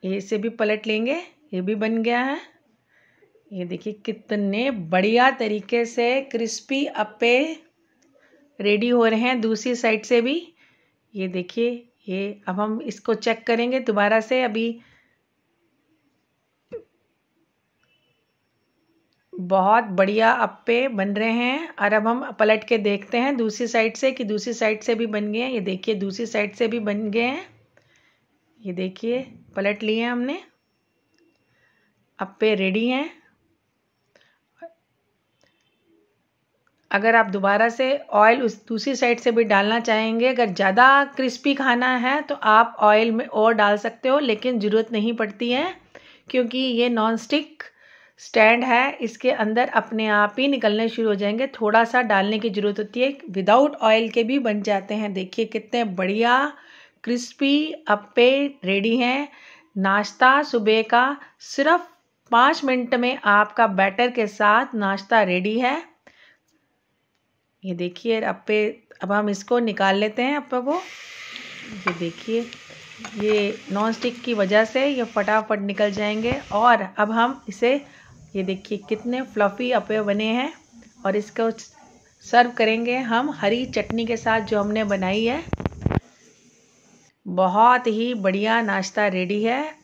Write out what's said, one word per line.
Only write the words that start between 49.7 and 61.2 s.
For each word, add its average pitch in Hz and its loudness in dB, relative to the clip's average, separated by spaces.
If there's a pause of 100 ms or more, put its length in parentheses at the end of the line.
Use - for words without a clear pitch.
आप 208 2
ही 269 0
निकलने 226 0
शुरू 226 -2
हो 208 2
जाएंगे। 208 -2
थोड़ा 220 2
सा 247 2
डालने 208 2
की 220 -2
ज़रूरत 202 -2
होती 214 -4
है, 277 -2 (120)
without 220 4
oil 220 4
के 233 2
भी 254 0
बन 214 -2
जाते 202 -2
हैं। 208 -6
देखिए 185 -4
कितने 226 -4 (100)
बढ़िया 202 0 (680)
क्रिस्पी 277 -2 (140)
अप्पे 262 2
रेडी 196 0
हैं। 262 -2 (480)
नाश्ता 208 2
सुबह 220 2
का 233 4 (360)